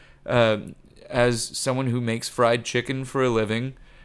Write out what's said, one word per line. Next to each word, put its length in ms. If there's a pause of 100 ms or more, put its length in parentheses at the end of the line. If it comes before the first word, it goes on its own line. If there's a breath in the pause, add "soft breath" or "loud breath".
(260 soft breath)
uh, 320 (500)
as 340 (160)
someone 300
who 120
makes 280
fried 360
chicken 400
for 200
a 40
living, 460 (300 soft breath)